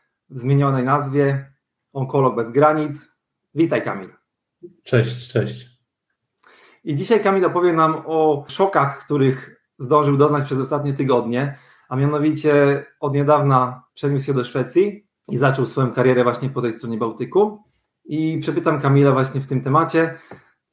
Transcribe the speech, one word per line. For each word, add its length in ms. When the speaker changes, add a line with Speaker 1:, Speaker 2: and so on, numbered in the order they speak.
Speaker 1:
w 80
zmienionej 460
nazwie 680
Onkolog 440
Bez 140
Granic. 580
Witaj, 280
Kamil. 260
Speaker 2:
Cześć, 480
cześć. 360
Speaker 1:
I 120
dzisiaj 260
Kamil 220
opowie 280
nam 340
o 420
szokach, 560
których 580
zdążył 380
doznać 280
przez 140
ostatnie 360
tygodnie, 640
a 80
mianowicie 880
od 140
niedawna 680
przeniósł 320
się 80
do 100
Szwecji 600
i 100
zaczął 280
swoją 260
karierę 320
właśnie 260
po 120
tej 100
stronie 260
Bałtyku. 680
I 380
przepytam 380
Kamila 320
właśnie 280
w 60
tym 140
temacie, 580